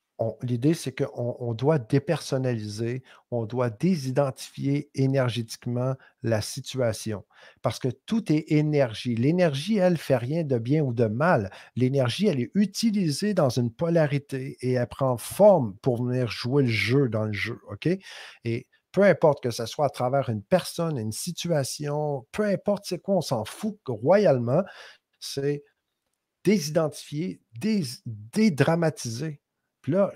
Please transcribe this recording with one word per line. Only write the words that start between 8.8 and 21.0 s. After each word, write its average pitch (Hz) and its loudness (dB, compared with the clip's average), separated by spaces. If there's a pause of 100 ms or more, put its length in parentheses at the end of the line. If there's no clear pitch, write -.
L'énergie, 160 2
elle, 180 4
fait 139 0
rien 139 -2
de 131 0
bien 139 2
ou 127 0
de 117 2
mal. 117 2 (260)
L'énergie, 127 2
elle 147 2
est 123 -4
utilisée 202 0
dans 160 2
une 120 0
polarité 143 -2
et 127 0
elle 123 0
prend 127 -2
forme 151 4
pour 123 0
venir 123 0
jouer 127 0
le 123 2
jeu 117 2
dans 107 -2
le 107 -4
jeu, 107 -6 (120)
OK ? 107 -4 (560)
Et 117 -4 (240)
peu 190 2
importe 165 4
que 120 -2
ce 113 -6
soit 151 -2
à 135 0
travers 127 0
une 107 -2
personne, - -2
une 110 -4